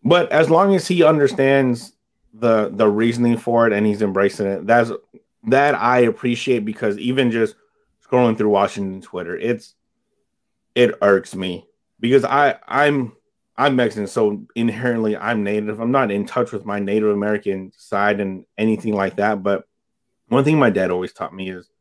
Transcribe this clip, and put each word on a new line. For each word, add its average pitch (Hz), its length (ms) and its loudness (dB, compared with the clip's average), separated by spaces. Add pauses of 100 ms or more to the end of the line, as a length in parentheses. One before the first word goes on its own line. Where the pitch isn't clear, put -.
But 165 280 2
as 156 180 4
long 190 260 4
as 170 120 -2
he 175 160 2
understands 135 880 2 (400)
the, 110 400 0
the 107 160 2
reasoning 117 480 0
for 117 300 0
it 107 60 2
and 104 120 0
he's 104 160 0
embracing 98 460 0
it, 95 180 -6
that's, 117 260 2 (520)
that 135 320 2
I 120 240 2
appreciate, 120 640 0
because 107 320 -4
even 127 340 0
just 113 240 -2 (480)
scrolling 120 340 0
through 107 120 0
Washington 98 520 -2
Twitter, 87 360 -10
it's, 117 380 -6 (1000)
it 123 260 4
irks 98 340 2
me 92 320 -8 (320)
because 127 240 4
I, 139 340 2 (100)
I'm, 139 440 0 (460)
I'm 135 180 2
Mexican, 110 320 -2
so 104 380 -2 (100)
inherently 113 640 -2
I'm 107 260 -4
Native. 104 380 -4
I'm 117 100 -4
not 131 200 0
in 101 140 -4
touch 120 280 -4
with 101 100 -10
my 104 160 -6
Native 104 300 0
American 101 680 -4
side 101 460 -2
and 95 240 -8 (120)
anything 110 360 -2
like 95 240 -4
that. 101 260 -2
But 98 240 -4 (600)
one 131 180 0
thing 156 140 2
my 127 100 4
dad 92 220 -2
always 90 200 -6
taught - 220 -12
me 95 160 -10
is 90 200 -16 (120)